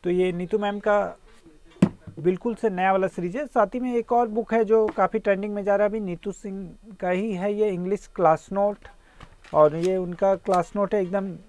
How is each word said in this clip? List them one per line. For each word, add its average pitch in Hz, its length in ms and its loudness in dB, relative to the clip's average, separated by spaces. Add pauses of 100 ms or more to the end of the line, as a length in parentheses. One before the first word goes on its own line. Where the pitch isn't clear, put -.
तो 175 60 -2
ये 180 240 2
नीतू 180 240 -4
मैम 202 220 -4
का 208 200 2 (1200)
बिल्कुल 185 360 -2
से 220 140 -2
नया 190 220 0
वाला 190 160 2
series 180 280 -6
है। 294 120 -6
साथ 208 260 0
ही 254 60 -4
में 247 140 -4
एक 233 180 -2
और 240 160 2
book 220 260 -4
है 226 120 2
जो 220 220 4
काफ़ी 208 300 0
trending 202 360 -2
में 202 100 -6
जा 202 120 2
रहा 208 80 2
है 202 60 2
अभी, 220 120 -4
नीतू 185 320 -6
सिंह 196 680 -14
का 180 100 -2
ही 202 240 0
है 196 200 -2
ये, 208 160 0
English 185 440 -4
class 160 380 4
note। 202 360 -2 (680)
और 151 220 6
ये 185 200 0
उनका 185 400 0
class 180 400 0
note 202 180 -2
है 208 80 2
एकदम 190 280 -4 (180)